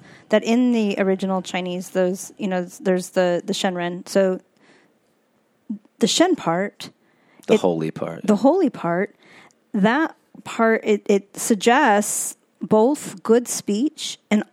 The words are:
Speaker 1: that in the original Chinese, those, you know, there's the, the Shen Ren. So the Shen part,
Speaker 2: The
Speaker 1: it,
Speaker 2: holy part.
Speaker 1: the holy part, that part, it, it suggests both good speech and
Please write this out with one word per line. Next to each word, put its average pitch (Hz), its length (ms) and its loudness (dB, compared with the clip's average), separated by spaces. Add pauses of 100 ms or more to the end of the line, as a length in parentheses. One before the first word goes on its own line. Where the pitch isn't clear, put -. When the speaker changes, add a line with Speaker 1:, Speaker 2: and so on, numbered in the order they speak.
(300)
Speaker 1:
that - 160 2
in 247 260 2
the 214 260 0
original 190 440 0
Chinese, 180 480 -6
those, 185 480 -2
you 214 100 -6
know, 180 160 -2 (160)
there's 185 300 -2
the, 180 340 0
the 202 100 -4
Shen 185 220 -2
Ren. 175 300 -6
So 190 340 0 (1600)
the 214 80 2
Shen 339 280 2
part, 180 540 -4 (580)
Speaker 2:
The 110 80 4
Speaker 1:
it, - 40 4
Speaker 2:
holy 85 320 0
part. - 340 -10
Speaker 1:
the 208 100 4
holy 277 340 4
part, 170 460 -4 (580)
that 233 420 2 (280)
part, 226 400 2
it, 208 240 2
it 202 280 0
suggests 233 1000 2 (240)
both 220 600 0
good 233 240 2
speech - 720 -4 (100)
and 208 240 2